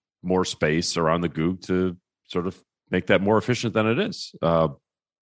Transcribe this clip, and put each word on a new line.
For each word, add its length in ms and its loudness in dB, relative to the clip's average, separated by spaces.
more 200 2
space 520 -2
around 240 2
the 80 -2
Goog 380 -2
to 300 -2
sort 220 -4
of 120 -12
make 160 -2
that 160 4
more 160 4
efficient 360 -2
than 120 2
it 140 0
is. 420 -8
Uh, 280 2